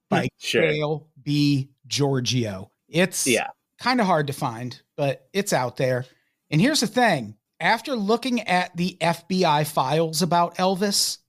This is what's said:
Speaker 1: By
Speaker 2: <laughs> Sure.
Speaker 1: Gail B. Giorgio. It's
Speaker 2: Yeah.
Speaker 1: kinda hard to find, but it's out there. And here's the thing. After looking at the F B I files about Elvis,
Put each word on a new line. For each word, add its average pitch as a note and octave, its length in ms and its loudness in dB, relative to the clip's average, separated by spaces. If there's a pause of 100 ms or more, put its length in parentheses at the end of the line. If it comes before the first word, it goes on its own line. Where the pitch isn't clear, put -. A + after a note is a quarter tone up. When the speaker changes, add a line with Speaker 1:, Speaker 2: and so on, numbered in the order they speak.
Speaker 1:
By E3+ 240 0
Speaker 2:
<laughs> - 60 -20
Sure. - 320 0
Speaker 1:
Gail D3+ 380 -4 (140)
B. C#3+ 480 2 (160)
Giorgio. A#2+ 840 -2 (180)
It's F3+ 380 -2
Speaker 2:
Yeah. A2+ 220 0 (320)
Speaker 1:
kinda B3 240 0
hard D#3+ 240 2
to C#3 40 -6
find, B2 480 -8 (160)
but C#3 360 -4
it's G3 200 -2
out B2+ 240 -2
there. B2+ 300 -2 (440)
And D3+ 100 4
here's C4+ 200 4
the A#3+ 60 0
thing. D#3 500 0 (240)
After A#3 340 0
looking A#3 460 0
at F3+ 360 -2
the F3+ 240 -2
F E3 280 -2
B F#3 160 2
I D3+ 200 4
files D#3 580 0
about E3+ 340 2
Elvis, F#3+ 600 0 (100)